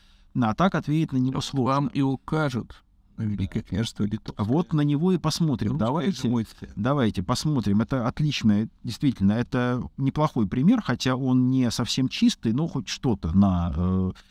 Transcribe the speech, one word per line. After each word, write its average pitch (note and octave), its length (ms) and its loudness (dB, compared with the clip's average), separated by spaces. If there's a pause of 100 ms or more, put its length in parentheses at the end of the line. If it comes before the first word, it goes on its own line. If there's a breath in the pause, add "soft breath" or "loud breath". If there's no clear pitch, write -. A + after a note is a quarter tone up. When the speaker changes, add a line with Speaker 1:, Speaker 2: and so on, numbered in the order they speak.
(340 soft breath)
Speaker 1:
А A2 200 0
так F#3+ 200 2
ответить D3+ 380 0
на C3 60 0
него B2+ 160 0
Speaker 2:
Вот C3+ 100 -4
Speaker 1:
сложно. C3 280 0
Speaker 2:
вам C#3+ 140 2
и - 140 -2
укажут C3+ 840 -2 (340)
на A2+ 60 -8
Великое G#2 400 -4
княжество A2 400 -4
Литовское. G#2 420 -6
Speaker 1:
Вот C#3+ 280 0
на D3 80 0
него D3 320 2
и F3 60 2
посмотрим. D3 520 -2
Speaker 2:
Русское B2+ 160 -2
Speaker 1:
Давайте, D#3 360 -2
Speaker 2:
живое. A#2 240 0 (280)
Speaker 1:
давайте A2+ 480 0
посмотрим. A#2 580 0
Это A#2+ 280 -2
отличное, A2+ 600 0 (140)
действительно, A#2 480 0
это B2 680 -2
неплохой C3+ 520 0
пример, F3 340 2
хотя B2+ 320 0
он B2+ 340 2
не B2+ 220 2
совсем C3 380 -2
чистый, - 440 0
но D3+ 140 0
хоть C3+ 220 -6
что-то G2+ 440 -2
на... F2+ 440 4
э, F#2 360 0 (180 loud breath)